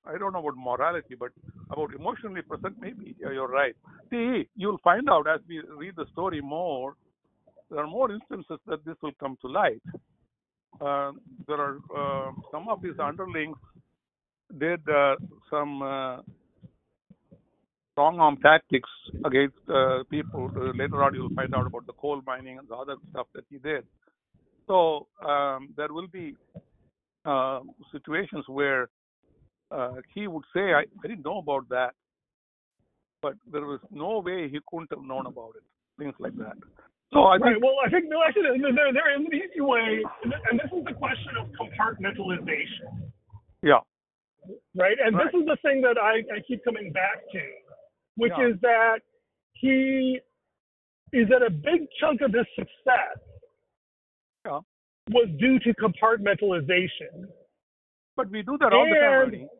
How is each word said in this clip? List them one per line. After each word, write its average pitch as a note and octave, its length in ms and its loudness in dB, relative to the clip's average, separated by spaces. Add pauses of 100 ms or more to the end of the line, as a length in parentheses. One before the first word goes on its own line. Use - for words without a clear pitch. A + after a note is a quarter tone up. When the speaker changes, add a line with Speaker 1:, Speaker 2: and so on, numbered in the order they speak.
Speaker 1:
I E3 120 -10
don't G3 140 -4
know F#3 80 -6
about D3 160 -6
morality, B2+ 580 -4
but A#2+ 160 -10 (400)
about D3 240 -6
emotionally F#3 480 -8
present, E3 380 -10
maybe. A3 380 -16
Yeah, C#3+ 120 -10
you're C3 180 -6
right. C3+ 260 0 (360)
See, A#3+ 460 -2
you'll G3+ 280 -4
find G#3 240 4
out D3+ 180 4
as D#3+ 220 0
we E3 120 -12 (160)
read F3 200 -14
the D3 160 -10
story E3+ 280 -4
more, C#3+ 540 -6 (760)
there D3 100 -6
are D3+ 60 -4
more A3 240 -2
instances G3+ 560 -12
that D#3 180 -8
this D#3+ 180 -12
will D3 180 -8
come C3 220 -8
to B2+ 60 -12
light. C#3+ 340 0 (1000)
Uh, C#3+ 320 -4 (340)
there D3 140 -4
are, C#3 180 -4 (180)
uh, C3+ 360 -4 (180)
some E3 180 -10
of G3+ 140 -6
these E3 160 -10
underlings D#3+ 580 -6 (1000)
did, E3 300 -2
uh, C#3+ 280 4 (320)
some, D3 340 -6
uh, C3+ 380 -8 (1700)
strong D#3 260 2
arm D3 240 6
tactics D3 480 4 (340)
against, C3+ 320 2 (140)
uh, C3 400 2
people. D3 460 -6
Uh, B2+ 180 -4
later C#3 300 -2
on, C3+ 100 2
you'll B2+ 200 -8
find C3 200 -4
out B2 120 0
about A#2+ 200 -12
the - 60 -16
coal C#3+ 340 -6
mining C3 320 -12
and C3+ 100 -20
the A2+ 60 -12
other C3+ 220 -12 (140)
stuff B2 240 -10
that - 140 -16
he C#3+ 100 -20
did. C3+ 280 -6 (800)
So, E3 400 2 (180)
um, C#3+ 520 -2
there D3+ 160 -6
will F3 160 -12
be, E3+ 280 -14 (880)
uh, C3+ 360 0 (320)
situations D#3 560 -6
where, C3+ 400 0 (840)
uh, B2+ 240 -6 (200)
he G#3 120 -8
would D#3+ 260 -8
say, F3+ 220 2
"I, D3 60 6 (220)
I D3+ 40 -10
didn't F3+ 180 -10
know F#3 140 -6
about C#3 320 -4
that," B2+ 240 -2 (1300)
but C#3+ 120 -4 (120)
there D3 180 -6
was C#3+ 160 -8 (100)
no F#3+ 300 -6
way F3 280 -6
he D3 180 -8
couldn't E3 240 -12
have C#3+ 120 -10
known C3 240 -8
about A#2 300 -16
it, G#2+ 60 -20 (360)
things C#3+ 200 -10
like - 180 -8
that. A2 200 -12 (560)
So D4 120 8
I B3 120 10
Speaker 2:
Right. A#3+ 180 6
Speaker 1:
think A#3 100 2
Speaker 2:
Well, C4+ 200 6
I G#3+ 40 2
think, E4+ 200 2
no, D#4+ 140 2
actually, D#4 380 4
there, C#4 320 4
there D4+ 220 4
is D4 120 -2
an D#4+ 80 -4
easy F4 260 -4
way, A3+ 440 2 (180)
and A#3 100 -4
th-, - 180 -6
and A#3+ 100 2
this D4+ 120 -6
is E4+ 120 -4
the - 100 -8
question B3+ 440 -6
of - 140 -8
compartmentalization. F#3+ 1600 -6 (520)
Speaker 1:
Yeah. C#3+ 180 8 (920)
Speaker 2:
Right? G3 240 4
And A3 180 4
this D#4 160 4
Speaker 1:
Right. - 20 -4
Speaker 2:
is D#4+ 120 4
the D4+ 160 2
thing C#4 200 2
that A#3+ 140 4
I, A3 280 2 (100)
I G#3 120 -6
keep B3 180 -6
coming G#3 280 -4
back F#3+ 300 -2 (100)
to, F3 100 -8 (760)
which A#3 200 2
Speaker 1:
Yeah. B3 120 4
Speaker 2:
is F#3+ 120 0
that A3+ 400 6 (520)
he C4 680 2 (920)
is A#3 160 6
that B3+ 140 8
a A3+ 80 4
big C#4+ 380 0 (120)
chunk D4 200 2
of B3+ 140 2
his A#3 200 2
success - 640 0 (1900)
was A#3 180 6 (100)
due B3+ 220 6
to A#3 140 2
compartmentalization. F#3 1500 0 (880)
Speaker 1:
But A#3+ 140 -4
we G#3+ 120 -6
do B3+ 180 -4
that A#3 120 6
all C4 160 8
the D#4+ 60 6
time, C#4 280 6
Speaker 2:
And A#3+ 120 2
Speaker 1:
Ernie. C#4+ 140 -12 (120)